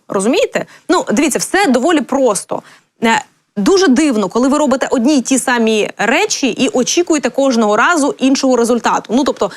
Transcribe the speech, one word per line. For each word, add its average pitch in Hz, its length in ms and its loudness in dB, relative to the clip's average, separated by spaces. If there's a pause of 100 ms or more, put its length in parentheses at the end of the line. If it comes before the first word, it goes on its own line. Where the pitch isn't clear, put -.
розумієте? 269 580 -2 (240)
Ну, 370 220 2
дивіться, 233 280 0
все 381 280 0
доволі 277 340 2
просто. 240 600 -2 (420)
Е, 226 180 0 (360)
дуже 359 300 2
дивно, 254 420 2
коли 247 180 0
ви 277 100 2
робите 277 340 0
одні 269 260 2
й 247 40 2
ті 254 180 0
самі 220 580 0
речі 277 500 -2
і 247 220 -2
очікуєте 285 600 -2
кожного 233 480 0
разу 277 400 2
іншого 262 380 0
результату. 226 580 0
Ну, 269 100 2
тобто, 233 340 -2